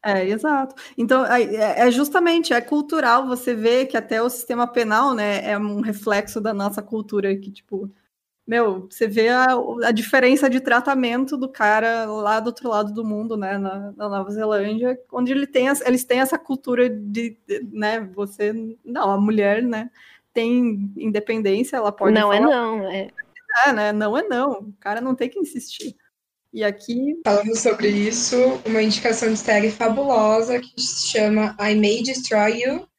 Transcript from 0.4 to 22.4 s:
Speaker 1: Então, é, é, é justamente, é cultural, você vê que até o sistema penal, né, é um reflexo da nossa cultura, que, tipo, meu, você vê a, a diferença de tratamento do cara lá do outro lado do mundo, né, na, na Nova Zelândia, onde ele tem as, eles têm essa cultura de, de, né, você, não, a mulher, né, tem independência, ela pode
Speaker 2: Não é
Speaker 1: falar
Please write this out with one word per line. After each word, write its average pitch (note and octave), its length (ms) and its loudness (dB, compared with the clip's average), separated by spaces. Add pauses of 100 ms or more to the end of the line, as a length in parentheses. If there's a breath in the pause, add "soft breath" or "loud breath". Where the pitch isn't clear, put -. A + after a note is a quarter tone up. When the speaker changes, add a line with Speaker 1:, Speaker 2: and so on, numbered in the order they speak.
Speaker 1:
Então, B3+ 300 2
é, A#3+ 160 4 (140)
é, G#3+ 320 4
é - 20 8
justamente, D#4+ 640 2
é A#3+ 80 2
cultural, D4 640 2
você B3 300 -2
vê A#3+ 320 2
que B3+ 100 -4
até A3 240 -2
o A#3+ 80 0
sistema A#3+ 380 -2
penal, A#3+ 480 2
né, G#3 340 -2
é G#3 80 0
um G#3 240 -4
reflexo G#3 580 -2
da G#3+ 140 -2
nossa G3+ 260 -4
cultura, G3+ 560 -4
que, G3 140 -12
tipo, G3 400 -10 (580 soft breath)
meu, G#3 400 0
você - 200 -4
vê A3 220 2
a, B3+ 180 4 (360)
a A#3 80 2
diferença B3+ 560 4
de B3+ 120 2
tratamento B3+ 760 0
do C4 140 -6
cara A3+ 560 2
lá G#3+ 340 0
do A3 80 -6
outro A#3+ 220 -8
lado G#3 240 -2
do A3+ 100 -6
mundo, A3 320 -4
né, G3 220 -4
na, G3 360 -6
na G#3 140 -8
Nova G3 220 -6
Zelândia, G#3+ 680 -2 (160)
onde B3 200 -2
ele C#4 160 0
tem B3+ 220 0
as, C#4+ 120 0
eles B3+ 220 0
têm B3 160 0
essa C4+ 180 0
cultura B3 500 0
de, G#3+ 480 -6 (120)
de, G#3 240 -6
né, G#3+ 300 -2 (120)
você, G3+ 400 -4 (320)
não, A#3+ 240 -2
a G3 100 2
mulher, G#3 440 2
né, A#3 260 -4 (420 soft breath)
tem A3+ 680 0
independência, G#3+ 800 -2
ela G#3 140 0
pode A3 220 2
Speaker 2:
Não G#3 180 4
é G3+ 80 4
Speaker 1:
falar D4 120 4